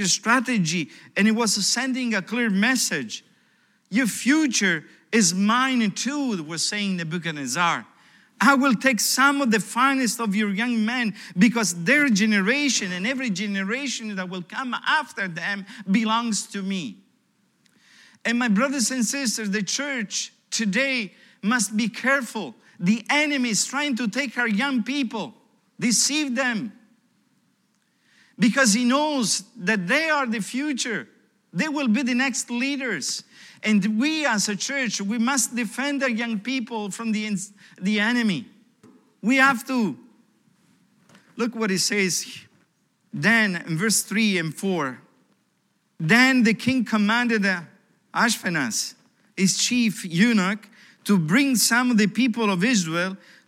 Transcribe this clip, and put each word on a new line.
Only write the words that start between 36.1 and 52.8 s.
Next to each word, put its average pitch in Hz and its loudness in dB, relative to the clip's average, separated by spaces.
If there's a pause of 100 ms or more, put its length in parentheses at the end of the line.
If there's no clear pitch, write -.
people 220 -6
from 226 -4
the 214 -2
ins-, 202 -6 (300)
the 208 0
enemy. 214 0 (760)
We 254 2
have 269 4
to, 220 0 (1400)
look 226 -4
what 220 -2
it 185 0
says 196 0 (840)
then 196 2
in 165 -6
verse 202 0
three 202 0
and 160 -2
four. 160 -2 (960)
Then 247 4
the 220 4
king 254 0
commanded, 220 2
uh, 185 -2 (500)
Ashpenaz, 170 -2 (420)
his 185 2
chief 240 0
eunuch, 202 2 (360)
to 202 4
bring 240 2
some 240 2
of 233 4
the 208 6
people 220 0
of 180 0
Israel, 185 0 (300)